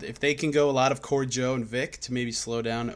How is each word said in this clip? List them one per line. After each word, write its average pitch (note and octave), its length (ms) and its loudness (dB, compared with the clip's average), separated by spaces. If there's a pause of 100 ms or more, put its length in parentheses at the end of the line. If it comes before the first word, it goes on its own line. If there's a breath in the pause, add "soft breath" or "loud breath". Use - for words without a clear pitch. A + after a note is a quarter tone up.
if A2 180 -12
they D3 140 2
can D3+ 160 -2
go D3 180 6
a C#3+ 40 2
lot C3+ 200 4
of C3+ 80 -4
Corey C#3 260 0
Joe B2+ 280 0
and B2 100 -2
Vic B2 380 -4
to B2+ 100 -8
maybe B2 200 -2
slow A#2 280 -4
down A#2 360 -2